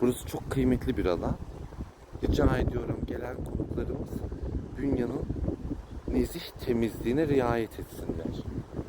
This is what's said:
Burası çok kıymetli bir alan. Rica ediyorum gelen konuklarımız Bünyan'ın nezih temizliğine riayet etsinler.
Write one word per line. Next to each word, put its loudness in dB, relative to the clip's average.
Burası 4
çok -6
kıymetli 4
bir 2
alan. 2
Rica 6
ediyorum 0
gelen -4
konuklarımız -2
Bünyan'ın 0
nezih 2
temizliğine 2
riayet 2
etsinler. -4